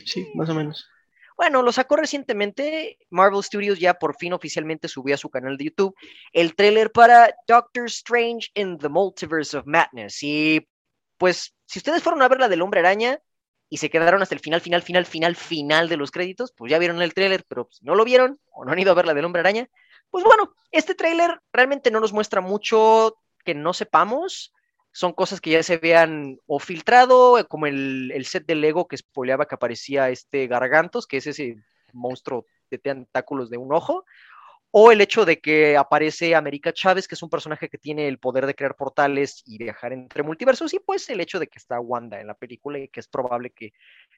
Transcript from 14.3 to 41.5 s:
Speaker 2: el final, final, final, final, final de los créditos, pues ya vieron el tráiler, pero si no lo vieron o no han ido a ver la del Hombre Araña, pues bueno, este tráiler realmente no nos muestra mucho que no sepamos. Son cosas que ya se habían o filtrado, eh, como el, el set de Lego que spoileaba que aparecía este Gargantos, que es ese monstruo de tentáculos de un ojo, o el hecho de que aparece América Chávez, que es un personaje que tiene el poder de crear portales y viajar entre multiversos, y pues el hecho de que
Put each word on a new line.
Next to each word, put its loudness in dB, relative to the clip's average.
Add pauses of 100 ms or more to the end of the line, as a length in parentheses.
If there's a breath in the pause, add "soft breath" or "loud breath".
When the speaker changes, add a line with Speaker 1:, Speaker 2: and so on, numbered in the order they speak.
Speaker 2:
el -10
final, -4
final, -2
final, -2
final, -2
final -2
de -4
los -8
créditos, -8
pues -12
ya 2
vieron -2
el -2
tráiler, 0
pero -10
si -20
no 0
lo 4
vieron 2 (120)
o -20
no -6
han 0
ido 4
a 2
ver 2
la 0
del -2
Hombre -4
Araña, -2 (440 soft breath)
pues -2
bueno, 6 (180)
este 0
tráiler 0 (140)
realmente 0
no 0
nos -2
muestra -4
mucho 2 (280)
que -4
no -4
sepamos. -2 (400)
Son -4
cosas -4
que -6
ya 4
se -2
habían 2 (100)
o -4
filtrado, 6
eh, -2
como -6
el, -6
el -8
set -8
de -2
Lego 0
que -10
spoileaba -4
que -12
aparecía -2
este -6
Gargantos, -2
que -6
es -8
ese -10 (380)
monstruo -10 (240)
de -10
tentáculos -8
de -12
un -8
ojo, -2 (680 soft breath)
o 10
el 6
hecho 2
de 2
que 4
aparece 0
América -2
Chávez, 0
que -14
es -14
un -14
personaje -8
que -16
tiene -6
el -8
poder -4
de -4
crear -6
portales -2
y -20
viajar -12
entre -8
multiversos, -2
y -4
pues -8
el -8
hecho -8
de -6
que -20